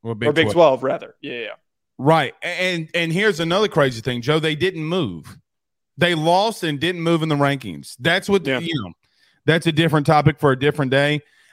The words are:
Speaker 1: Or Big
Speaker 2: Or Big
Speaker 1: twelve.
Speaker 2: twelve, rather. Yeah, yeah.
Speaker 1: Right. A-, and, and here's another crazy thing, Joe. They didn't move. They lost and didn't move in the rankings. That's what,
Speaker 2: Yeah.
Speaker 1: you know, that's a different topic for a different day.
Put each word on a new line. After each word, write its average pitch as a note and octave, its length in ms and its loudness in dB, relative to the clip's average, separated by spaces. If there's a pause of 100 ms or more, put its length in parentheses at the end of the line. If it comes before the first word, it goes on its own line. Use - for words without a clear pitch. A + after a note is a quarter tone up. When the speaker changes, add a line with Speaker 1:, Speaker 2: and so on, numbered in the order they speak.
Speaker 1:
Or A2+ 120 -8
Big B2 140 0
Speaker 2:
Or D3 40 0
Big D#3+ 120 2
Speaker 1:
twelve. - 80 0 (280)
Speaker 2:
twelve, - 20 -6
rather. - 380 -6
Yeah, C#3 180 -12
yeah. A2 80 -10 (500)
Speaker 1:
Right. D#3 360 2 (100)
A-, D#3+ 40 -6
and, F3 460 -4
and E3 200 -2
here's F#3+ 260 0
another F3+ 280 0
crazy C3+ 340 0
thing, A#2+ 200 -6
Joe. D3+ 180 0
They D#3 160 -2
didn't E3 280 -4
move. D3 540 -6 (600)
They F3 180 2
lost F3+ 480 0
and D3 160 -4
didn't E3+ 220 -4
move E3 200 0
in D#3+ 80 -2
the D3 60 2
rankings. B2+ 640 -2
That's E3+ 280 0
what, G3 180 0
Speaker 2:
Yeah. C3 140 0
Speaker 1:
you E3 220 -6
know, F2 120 -12 (520)
that's D#3+ 220 2
a E3 40 2
different D#3 340 2
topic D3+ 340 4
for C#3+ 120 4
a B2+ 80 0
different C#3+ 320 0
day. C#3+ 300 2 (320)